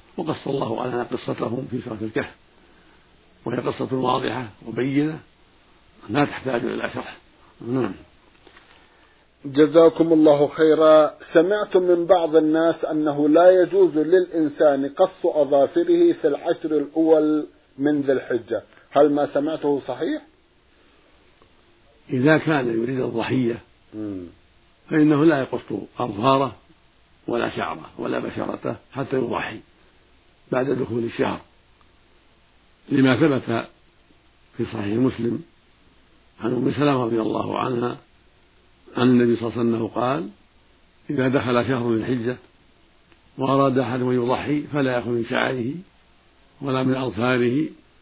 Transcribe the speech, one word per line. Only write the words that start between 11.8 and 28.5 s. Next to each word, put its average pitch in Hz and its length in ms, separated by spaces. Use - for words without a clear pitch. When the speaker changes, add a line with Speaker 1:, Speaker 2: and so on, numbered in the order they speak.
Speaker 2:
بعض 165 300
الناس 160 500
أنه 151 440
لا 180 320
يجوز 170 360
للإنسان 156 920
قص 180 360
أظافره 165 880
في 165 140
العشر 156 500
الأول 151 720
من 143 240
ذي 135 100
الحجة، 110 520
هل 147 220
ما 143 200
سمعته 143 540
صحيح؟ 160 340
Speaker 1:
إذا 143 280
كان 127 440
يريد 127 180
الضحية 117 600
Speaker 2:
مم. 104 300
Speaker 1:
فإنه 151 360
لا 156 140
يقص 120 420
أظفاره 123 560
ولا 117 220
شعره 80 480
ولا 123 220
بشرته 113 560